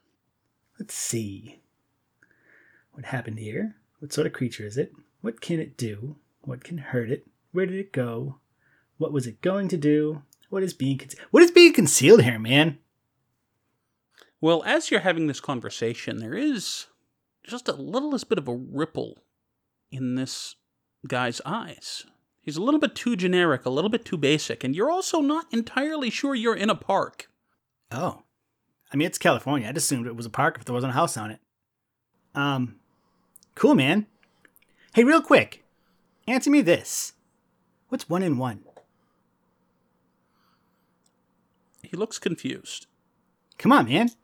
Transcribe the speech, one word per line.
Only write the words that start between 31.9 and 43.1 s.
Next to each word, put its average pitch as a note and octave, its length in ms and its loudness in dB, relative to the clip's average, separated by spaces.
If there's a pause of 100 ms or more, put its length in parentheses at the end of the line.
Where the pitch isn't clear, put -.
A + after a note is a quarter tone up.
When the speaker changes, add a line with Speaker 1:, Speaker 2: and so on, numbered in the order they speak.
Speaker 1:
Um, C3+ 420 -2 (800)
cool, C#4 180 0
man. F3 320 0 (880)
Hey, A3+ 80 6
real D4+ 200 6
quick. - 420 2 (640)
Answer D3+ 220 0
me D4 100 6
this. - 540 0 (760)
What's - 200 -6
one F3+ 140 0
and D#3 160 0
one? B2 220 -6 (3250)
Speaker 2:
He - 140 -14
looks G#3 220 -6
confused. - 680 -8 (720)